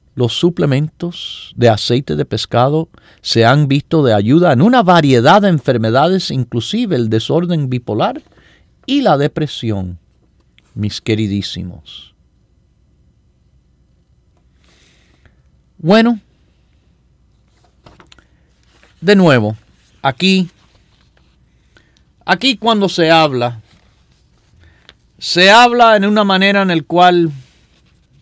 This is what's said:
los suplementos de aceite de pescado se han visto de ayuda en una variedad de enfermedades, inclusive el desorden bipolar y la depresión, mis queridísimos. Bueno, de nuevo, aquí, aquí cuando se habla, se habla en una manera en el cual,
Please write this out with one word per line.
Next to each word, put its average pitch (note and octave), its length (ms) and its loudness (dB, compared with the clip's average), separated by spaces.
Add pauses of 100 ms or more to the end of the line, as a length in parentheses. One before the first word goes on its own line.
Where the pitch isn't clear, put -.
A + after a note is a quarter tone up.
(140)
los B2 200 -2
suplementos E3+ 1200 -4
de A#2 140 2
aceite B2 460 -2
de D3 100 -4
pescado C3+ 640 -4 (320)
se - 220 -2
han C#3 240 2
visto D3 360 -2
de A#2+ 100 2
ayuda C3+ 400 2
en A#2+ 80 2
una A#3+ 220 2
variedad D#3+ 580 4
de G3+ 80 0
enfermedades, C#3 840 0
inclusive C#3+ 640 -6
el A#2+ 140 -2
desorden D3 600 -2
bipolar B2+ 520 -6 (640)
y C4+ 160 -2
la F#3 160 2
depresión, A2+ 840 -6 (760)
mis G#2+ 260 -8
queridísimos. G2+ 1120 -8 (3750)
Bueno, A3 420 2 (2750)
de F#3+ 140 2
nuevo, B2+ 420 2 (460)
aquí, F#3 460 -2 (1700)
aquí G#3 320 -2
cuando G#3 320 -2
se E3+ 240 0
habla, B2+ 480 0 (1600)
se F3+ 320 0
habla A#3 460 4
en G3 100 0
una G#3 180 0
manera G3 380 0
en F#3+ 80 -2
el E3 160 -2
cual, F3 460 2 (920)